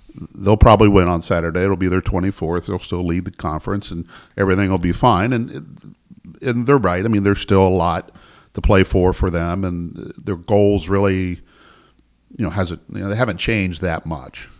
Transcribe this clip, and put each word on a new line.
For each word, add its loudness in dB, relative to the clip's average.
they'll 2
probably 6
win 6
on 0
Saturday. -2
It'll 0
be -2
their 0
twenty-fourth. -4
They'll -4
still -6
lead -2
the -10
conference, -6
and -10
everything 2
will 0
be 0
fine. 2
And, -8
and -4
they're 6
right. 0
I -2
mean, 2
there's 0
still 4
a 4
lot 0
to -6
play 6
for, 2
for -2
them, -4
and -8
their -8
goals 2
really, -2
you -4
know, -4
hasn't, -6
you -8
know, -6
they -4
haven't -2
changed -4
that -4
much. -12